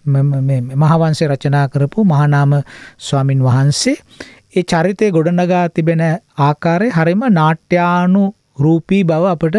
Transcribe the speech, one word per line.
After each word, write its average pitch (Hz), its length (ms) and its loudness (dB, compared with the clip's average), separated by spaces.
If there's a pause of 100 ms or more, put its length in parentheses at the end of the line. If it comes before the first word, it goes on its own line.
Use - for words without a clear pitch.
ම-, 139 200 -2
ම-, 139 240 0
මේ 135 160 0 (120)
මහාවංශය 156 540 0
රචනා 143 420 -2
කරපු 143 360 -2
මහානාම 143 540 2 (380)
ස්වාමින් 135 460 -2
වහන්සේ 135 540 0 (540)
ඒ 180 120 -2
චරිතය 190 480 0
ගොඩනගා 175 580 0
තිබෙන 165 340 -2 (340)
ආකාරය 165 540 0
හරිම 170 380 0
නාට්‍යානුරූපී 175 1800 0
බව 165 220 0
අපට 165 320 -2